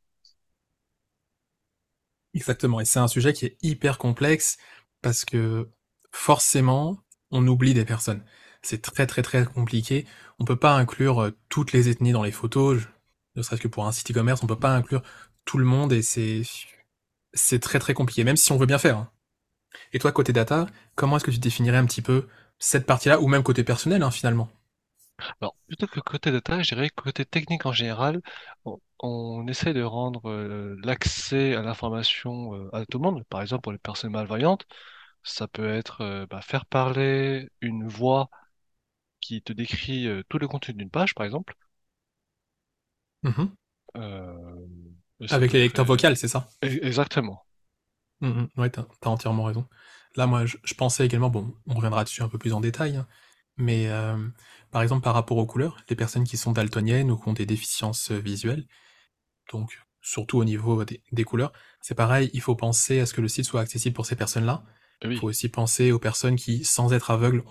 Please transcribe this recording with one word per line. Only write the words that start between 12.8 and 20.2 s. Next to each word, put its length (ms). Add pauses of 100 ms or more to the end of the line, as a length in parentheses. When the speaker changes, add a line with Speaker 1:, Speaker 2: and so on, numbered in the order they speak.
Speaker 1:
ne 60
serait-ce 200
que 60
pour 180
un 60
site 200
e-commerce, 320
on 40
peut 100
pas 160
inclure 300 (400)
tout 140
le 80
monde 260
et 100
c'est, 420 (920)
c'est 260
très, 200
très 140
compliqué, 300
même 140
si 160
on 40
veut 80
bien 140
faire, 180
hein. 140 (800)
Et 60
toi, 140
côté 180